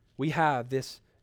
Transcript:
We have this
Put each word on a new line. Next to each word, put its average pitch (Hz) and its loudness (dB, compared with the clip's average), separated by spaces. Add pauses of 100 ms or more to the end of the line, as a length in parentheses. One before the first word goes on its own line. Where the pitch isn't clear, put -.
(180)
We 143 -2
have 139 2
this 131 -4 (240)